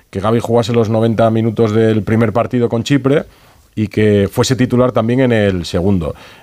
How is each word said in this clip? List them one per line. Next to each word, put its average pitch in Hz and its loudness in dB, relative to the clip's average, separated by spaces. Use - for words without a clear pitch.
que 95 -8
Gavi 113 0
jugase 117 -2
los 113 0
noventa 113 2
minutos 113 0
del 110 2
primer 107 0
partido 120 -2
con 117 -4
Chipre 135 0
y 107 -2
que 104 2
fuese - 0
titular 123 0
también 117 0
en 127 2
el 98 0
segundo. 90 -2